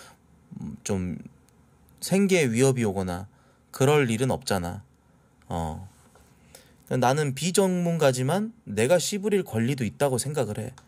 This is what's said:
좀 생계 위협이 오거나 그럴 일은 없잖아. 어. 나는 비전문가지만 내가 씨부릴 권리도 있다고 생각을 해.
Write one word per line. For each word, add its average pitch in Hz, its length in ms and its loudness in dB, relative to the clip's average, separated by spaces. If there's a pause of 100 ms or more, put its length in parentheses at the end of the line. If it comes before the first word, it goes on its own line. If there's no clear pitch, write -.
(840)
좀 90 360 -4 (840)
생계 180 500 2
위협이 127 340 2
오거나 92 440 -2 (420)
그럴 139 400 2
일은 120 200 0
없잖아. 92 520 -4 (640)
어. 85 400 -6 (1000)
나는 131 460 2
비전문가지만 170 1160 2 (120)
내가 120 340 2
씨부릴 202 460 -2
권리도 120 400 -2
있다고 131 340 0
생각을 127 400 -4
해. 110 160 -10 (140)